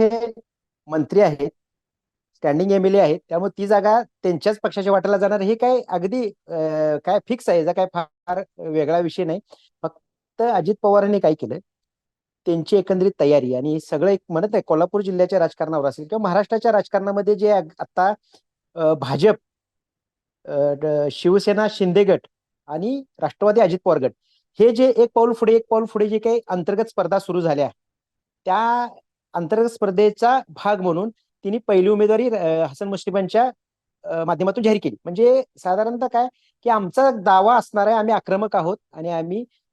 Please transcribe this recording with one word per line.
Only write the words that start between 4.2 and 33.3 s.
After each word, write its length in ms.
पक्षाच्या 300
वाट्याला 240
जाणार, 240
हे 140
काय 340
अगदी, 380
अ, 100
काय 140
फिक्स 200
आहे, 100
याचा 140
काय 220
फार 480
वेगळा 400
विषय 260
नाही. 160
फक्त 600
अजित 400
पवारांनी 380
काय 140
केलं, 240
त्यांची 300
एकंदरीत 440
तयारी 340
आणि 260
सगळं 300
एक 180
म्हणत 240
आहे, 100
कोल्हापूर 380
जिल्ह्याच्या 380
राजकारणावर 500
असेल 180
किंवा 180
महाराष्ट्राच्या 480
राजकारणामध्ये 640
जे 160
आग-, 180
आता, 360
अ, 200
भाजप, 420
अ, 240
ड-, 380
शिवसेना 600
शिंदे 340
गट 160
आणि 380
राष्ट्रवादी 400
अजित 240
पवार 140
गट, 140
हे 160
जे 140
एक 260
पाऊल 180
पुढे, 200
एक 180
पाऊल 140
पुढे 240
जे 100
काही 300
अंतर्गत 400
स्पर्धा 300
सुरू 220
झाल्या, 280
त्या 440
अंतर्गत 360
स्पर्धेचा 800
भाग 320
म्हणून 300
तिने 140
पहिली 300
उमेदवारी, 420
अ, 340
हसन 240
मुश्रीफांच्या, 600